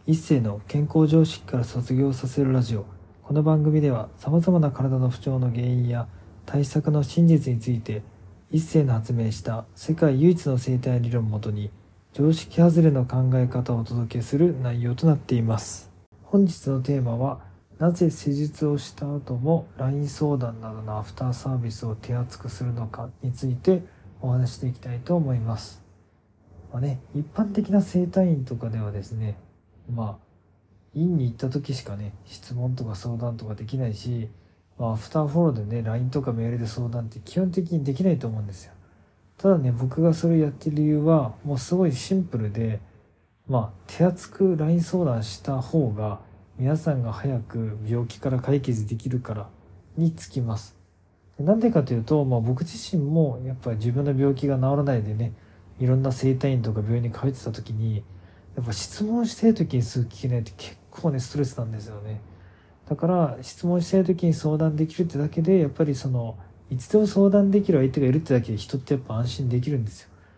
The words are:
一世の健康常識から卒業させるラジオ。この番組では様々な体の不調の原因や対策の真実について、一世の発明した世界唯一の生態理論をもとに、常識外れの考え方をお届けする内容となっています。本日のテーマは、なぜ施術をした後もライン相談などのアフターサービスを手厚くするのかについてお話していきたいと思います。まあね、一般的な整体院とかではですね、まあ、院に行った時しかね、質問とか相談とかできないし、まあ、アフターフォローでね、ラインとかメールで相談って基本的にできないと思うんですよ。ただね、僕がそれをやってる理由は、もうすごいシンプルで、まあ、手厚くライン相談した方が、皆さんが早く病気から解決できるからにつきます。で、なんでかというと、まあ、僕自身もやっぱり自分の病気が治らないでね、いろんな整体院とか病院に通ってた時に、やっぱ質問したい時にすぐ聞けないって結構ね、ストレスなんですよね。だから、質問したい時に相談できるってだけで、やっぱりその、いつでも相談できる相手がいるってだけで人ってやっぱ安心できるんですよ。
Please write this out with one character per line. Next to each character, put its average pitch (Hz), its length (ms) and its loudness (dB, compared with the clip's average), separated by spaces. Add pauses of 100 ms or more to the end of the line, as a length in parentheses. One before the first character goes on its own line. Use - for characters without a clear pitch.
一 160 140 2
世 143 220 2
の 104 260 -2
健 147 260 0
康 156 140 6
常 160 160 8
識 - 220 -4
か - 100 -6
ら 123 80 0
卒 127 320 -4
業 135 160 2
さ 131 160 -4
せ 139 160 0
る 131 80 2
ラ 131 100 4
ジ 113 140 -2
オ。 98 100 -4 (380)
こ 143 100 -4
の 151 80 4
番 156 220 4
組 156 160 4
で 147 100 4
は 117 280 -2
様 160 240 2
々 175 180 4
な 151 100 4
体 131 280 0
の 127 120 2
不 - 120 -4
調 131 180 -2
の 127 100 0
原 117 120 -2
因 123 260 0
や 120 220 -4 (360)
対 143 200 0
策 151 260 0
の 147 120 4
真 170 220 4
実 135 280 6
に 113 80 -2
つ 127 100 -2
い 113 80 0
て、 107 220 -8 (500)
一 156 80 2
世 160 240 2
の 123 120 2
発 113 180 -2
明 113 180 0
し - 120 -8
た 113 200 -6 (120)
世 - 180 -4
界 147 280 4
唯 175 120 8
一 170 140 -4
の 127 100 2
生 127 200 0
態 123 220 0
理 117 100 0
論 120 140 0
を 110 60 0
も 107 100 -2
と 110 120 -6
に、 104 200 -6 (400)
常 151 220 4
識 - 240 -8
外 170 240 8
れ 160 100 8
の 131 140 2
考 127 300 2
え 127 120 4
方 123 280 -2
を - 20 0
お 113 80 -2
届 120 320 -4
け 120 40 -2
す 139 160 -2
る 160 220 4
内 120 240 -2
容 120 100 -2
と 160 140 2
な 151 80 6
っ - 20 0
て - 180 -2
い 117 60 2
ま 113 160 2
す。 - 320 -10 (340)
本 202 200 4
日 170 240 -2
の 131 140 0
テ 139 160 0
ー 131 40 0
マ 117 140 -2
は、 127 240 -2 (400)
な 170 140 4
ぜ 170 160 4
施 - 240 -2
術 147 340 -2
を 147 100 0
し - 140 -10
た - 140 -10
後 143 300 -6
も 160 320 0 (100)
ラ 131 120 -2
イ 139 60 0
ン 143 140 -4
相 147 260 0
談 117 240 -4
な 110 140 -10
ど 110 80 -12
の 107 160 -6
ア 107 60 -6
フ - 100 -18
タ 127 160 -4
ー 123 40 0
サ 135 180 -6
ー 127 80 -2
ビ 117 120 -4
ス - 140 -8
を 110 100 -4
手 - 180 -8
厚 123 260 -6
く 117 100 -10
す - 160 -10
る 120 80 -2
の 117 140 -6
か 120 220 -12 (120)
に 123 100 -4
つ 131 160 -6
い 123 80 -2
て 180 280 2 (360)
お 127 120 -4
話 127 240 0
し - 20 -16
て 131 100 -6
い 123 60 -2
き - 80 -20
た 123 120 -10
い 120 60 -6
と 175 160 -2
思 143 180 0
い 120 60 0
ま 110 180 -4
す。 - 260 -16 (880)
ま 127 60 -6
あ - 20 -4
ね、 135 180 -4 (140)
一 147 100 -4 (120)
般 202 180 -2
的 202 160 0
な 196 140 4
整 180 240 0
体 180 220 2
院 135 160 0
と 123 100 -6
か 113 160 -6
で 113 80 -4
は 104 120 -4
で 101 120 -6
す - 80 -16
ね、 110 260 -6 (560)
ま 107 260 -6
あ、 - 60 -20 (720)
院 170 220 2
に 127 80 0
行 113 80 -2
っ - 20 -18
た 131 160 -4
時 135 240 -4
し - 80 -10
か 101 120 -10
ね、 104 200 -10 (100)
質 - 300 -14
問 127 200 -2
と 127 80 -6
か 107 120 -8
相 120 200 -8
談 117 220 -6
と 110 80 -12
か 107 80 -8
で 107 120 -10
き 131 120 -6
な 127 100 -2
い 110 60 -4
し、 117 340 -6 (520)
ま 120 80 -4
あ、 110 60 -2
ア - 20 -4
フ - 160 -10
タ 156 140 0
ー - 20 -2
フ 147 120 0
ォ 175 60 6
ロ 151 60 4
ー 110 160 -4
で 113 80 -4
ね、 117 80 -4
ラ 113 140 -2
イ 123 40 -2
ン 123 80 -2
と 139 140 -2
か 123 100 -2
メ 113 140 -2
ー 117 40 -2
ル 120 60 -4
で 117 80 -4
相 120 240 -6
談 117 160 -6
っ - 40 -8
て 113 100 -16
基 - 160 -12
本 185 160 0
的 170 220 -2
に 151 100 0
で 135 100 -2
き 180 100 -2
な 190 60 4
い 151 80 2
と 123 100 -6
思 110 120 -6
う - 20 -4
ん 104 60 -6
で 95 60 -10
す - 120 -18
よ。 - 80 -20 (640)
た 196 120 4
だ 180 100 6
ね、 127 120 2
僕 127 300 -2
が 165 140 6
そ 170 120 0
れ 170 80 6
を - 20 6
や 151 120 4
っ - 20 -6
て 151 200 -4
る 147 60 -2
理 151 80 4
由 151 160 4
は、 147 340 4 (100)
も 143 100 -2
う - 40 0
す 170 160 -4
ご 185 100 4
い 151 60 2
シ 131 240 -2
ン 185 80 2
プ 127 160 -4
ル 107 120 -2
で、 110 280 -2 (680)
ま 120 280 -2
あ、 - 100 -20
手 - 180 -2
厚 175 280 0
く 190 260 2
ラ 151 140 0
イ 175 40 4
ン 170 60 4
相 175 240 0
談 113 180 0
し - 200 -10
た 131 180 -2
方 135 300 0
が、 104 300 -6 (360)
皆 135 180 0
さ 156 200 0
ん 123 80 0
が 110 100 -4
早 135 260 -4
く 110 460 -6
病 117 220 -2
気 - 120 -14
か 131 120 -2
ら 127 80 0
解 135 220 0
決 110 260 -2
で 113 80 -6
き 110 140 -6
る 123 100 -2
か 110 160 -8
ら 107 140 -10 (460)
に 160 160 2
つ - 160 -10
き 131 140 -4
ま 113 160 -2
す。 - 180 -16 (640)
で、 139 60 -4
な 180 100 6
ん 226 60 2
で 233 100 4
か 160 140 4
と 123 100 -2
い 117 60 0
う 113 40 -2
と、 147 220 2
ま 127 120 2
あ、 - 20 0
僕 123 220 0
自 180 360 -6
身 147 60 2
も 143 420 2
や 131 80 -6
っ 127 80 -10
ぱ 120 100 -4
り 110 60 -2
自 117 140 0
分 139 140 0
の 135 140 2
病 139 140 4
気 135 140 -2
が 139 80 2
治 127 60 0
ら 139 220 2
な 139 120 2
い 107 80 0
で 107 100 -4
ね、 117 200 -4 (460)
い 127 60 0
ろ 127 100 4
ん 131 60 4
な 135 100 0
整 131 240 0
体 135 180 0
院 120 80 0
と 110 100 -2
か 107 100 -2
病 113 160 0
院 120 60 0
に 117 80 -4
通 - 160 -2
っ 139 40 0
て 131 120 -8
た 117 80 -6
時 110 220 -10
に、 107 300 -2 (520)
や 131 60 -6
っ 120 40 -4
ぱ 117 80 -6
質 - 300 -6
問 233 240 0
し - 80 -8
た 226 120 2
い 220 60 8
時 160 240 -2
に 117 60 2
す 123 180 -2
ぐ 117 60 -2
聞 - 160 -14
け 135 40 -2
な 123 80 0
い 120 40 0
っ 110 40 -2
て - 120 -14
結 - 220 -18 (140)
構 165 200 -2
ね、 131 80 -2
ス - 140 -8
ト 147 60 -2
レ 139 60 2
ス - 120 -8
な 120 60 -4
ん 113 80 -8
で 110 80 -8
す 104 80 -14
よ 107 140 -14
ね。 107 200 -10 (680)
だ 156 80 -4
か 170 120 -2
ら、 170 340 2
質 - 240 -8
問 175 160 2
し 170 80 -4
た 190 100 4
い 190 40 6
時 175 220 0
に 160 80 6
相 151 240 0
談 156 180 2
で 156 120 0
き - 100 -10
る 185 60 2
っ - 40 -2
て 139 100 -6
だ 147 120 -2
け - 120 -2
で、 185 180 4
や 147 80 2
っ - 40 -2
ぱ - 120 0
り 143 120 0
そ 131 140 -4
の、 117 280 -4 (320)
い 127 80 -4
つ - 120 -10
で 214 80 6
も 214 100 4
相 196 220 4
談 196 220 4
で 208 100 6
き 202 100 2
る 151 80 6
相 131 120 4
手 139 100 0
が 131 60 4
い 127 40 6
る 151 80 4
っ - 20 -2
て 143 120 0
だ 120 80 6
け 107 100 -4
で 107 60 -2
人 113 200 -6
っ 127 40 -6
て - 120 -2
や 135 60 0
っ - 40 -10
ぱ 110 120 -6
安 117 120 -2
心 127 220 -4
で 123 120 2
き 135 80 -4
る 143 80 0
ん 113 80 -2
で 104 60 -8
す - 120 -18
よ。 - 60 -20 (280)